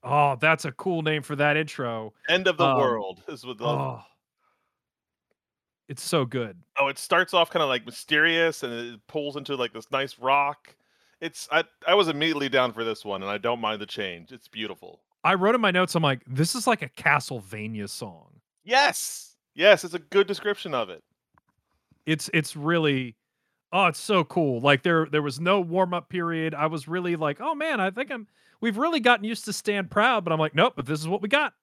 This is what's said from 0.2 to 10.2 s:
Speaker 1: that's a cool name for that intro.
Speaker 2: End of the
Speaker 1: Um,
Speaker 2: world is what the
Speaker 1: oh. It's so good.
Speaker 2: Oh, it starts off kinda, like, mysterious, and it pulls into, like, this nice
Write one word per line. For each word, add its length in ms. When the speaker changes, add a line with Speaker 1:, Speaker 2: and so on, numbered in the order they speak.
Speaker 1:
that's 240
a 80
cool 300
name 200
for 140
that 200
intro. 560
Speaker 2:
End 200
of 80
the 100
Speaker 1:
Um, 120
Speaker 2:
world 500
is 180
what 120
the 80
Speaker 1:
oh. 360
It's 140
so 220
good. 320
Speaker 2:
Oh, 100
it 100
starts 360
off 160
kinda, 160
like, 180
mysterious, 760
and 100
it 360
pulls 280
into, 200
like, 160
this 180
nice 300